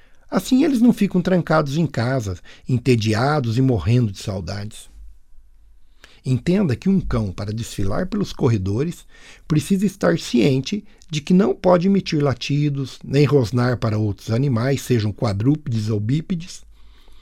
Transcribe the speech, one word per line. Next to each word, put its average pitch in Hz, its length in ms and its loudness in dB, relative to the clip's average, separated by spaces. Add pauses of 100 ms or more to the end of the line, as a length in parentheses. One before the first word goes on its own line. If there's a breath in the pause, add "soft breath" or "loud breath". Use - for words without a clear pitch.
(280 soft breath)
Assim, 254 360 2
eles 277 160 2
não 240 120 6
ficam 185 300 0
trancados 160 540 0
em 170 100 2
casa, 117 500 -2 (320 loud breath)
entediados 120 880 2
e 131 40 2
morrendo 117 480 2
de 95 80 -12
saudades. 101 680 -10 (1400 soft breath)
Entenda 160 460 0
que - 140 -2
um 190 100 4
cão, 110 320 -2
para 104 220 -8
desfilar 110 560 -4
pelos 208 240 -4
corredores, 113 720 -2 (400 loud breath)
precisa 185 400 0
estar 175 320 0
ciente 185 680 0 (240 soft breath)
de 151 120 -4
que - 120 -2
não 190 220 4
pode 180 320 2
emitir 190 340 0
latidos, 139 840 -2
nem 139 200 4
rosnar 123 540 2
para 107 180 -2
outros 107 360 -4
animais, 131 500 0
sejam 104 300 0
quadrúpedes 113 760 -2
ou 107 120 -2
bípedes. 160 640 -6 (580 soft breath)